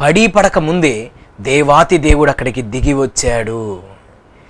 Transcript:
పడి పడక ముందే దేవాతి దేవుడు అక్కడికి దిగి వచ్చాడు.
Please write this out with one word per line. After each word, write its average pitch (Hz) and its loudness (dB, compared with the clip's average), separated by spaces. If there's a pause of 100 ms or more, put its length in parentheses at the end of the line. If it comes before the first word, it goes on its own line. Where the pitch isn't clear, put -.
పడి 165 2
పడక 196 2
ముందే 156 -2 (300)
దేవాతి 143 2
దేవుడు 147 0
అక్కడికి 127 -4
దిగి 123 -2
వచ్చాడు. 113 -4 (680)